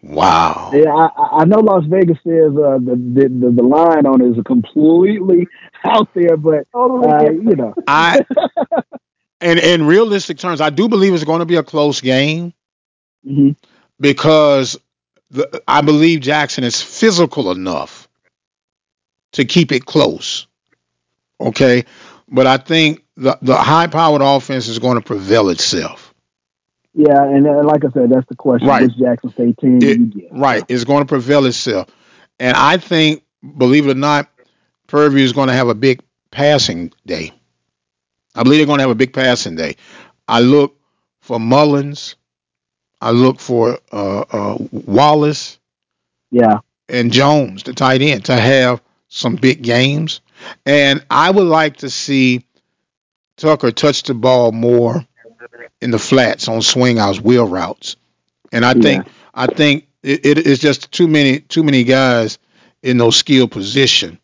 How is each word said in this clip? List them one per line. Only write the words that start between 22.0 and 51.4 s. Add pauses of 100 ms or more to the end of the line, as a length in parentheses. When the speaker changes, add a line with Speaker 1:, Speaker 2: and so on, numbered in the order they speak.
Speaker 1:
But
I
think (120)
the,
the
high-powered
offense
is
gonna
prevail
itself. (800)
Speaker 2:
Yeah,
and,
uh,
like
I
said,
that's
the
question.
Speaker 1:
Right.
Speaker 2:
Which
Jackson
State
team
Speaker 1:
It,
Speaker 2:
do (320)
you
get?
Speaker 1:
right.
It's
gonna
prevail
itself. (520)
And
I
think, (340)
believe
it
or
not, (580)
Prairie
View
is
gonna
have
a
big (280)
passing (140)
day. (1040)
I
believe
they're
gonna
have
a
big
passing
day. (500)
I
look (460)
for
Mullins. (840)
I
look
for, (120)
uh, (120)
uh, (140)
Wallace (720)
Speaker 2:
Yeah. (280)
Speaker 1:
and
Jones,
the
tight
end,
to
have (280)
some
big
games. (440)
And
I
would